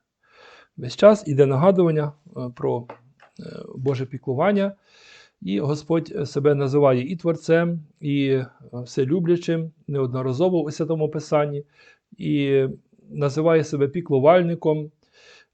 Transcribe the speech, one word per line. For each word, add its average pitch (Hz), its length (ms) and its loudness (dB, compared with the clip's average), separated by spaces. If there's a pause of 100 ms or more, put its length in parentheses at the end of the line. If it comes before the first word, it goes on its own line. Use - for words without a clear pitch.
(760)
Весь 131 180 -10
час 208 320 6
іде 143 180 4
нагадування, 156 680 2 (260)
е, 127 180 -8
про, 123 320 -4 (520)
е, - 240 -16 (120)
Боже 131 300 -4
піклування, 196 720 -2 (680)
і - 180 -4
Господь 147 720 -4
себе 143 260 2
називає 139 560 2
і 190 40 -6
Творцем, 165 640 0 (200)
і, 143 280 -2
е, 131 200 0 (260)
Вселюблячим, 165 1000 -2 (160)
неодноразово 135 760 0
у 147 80 -6
Святому 156 380 -4
Писанні, 147 540 -2 (540)
і 139 480 0 (440)
називає 147 540 0
себе 143 240 -2
піклувальником, 156 1040 2 (640)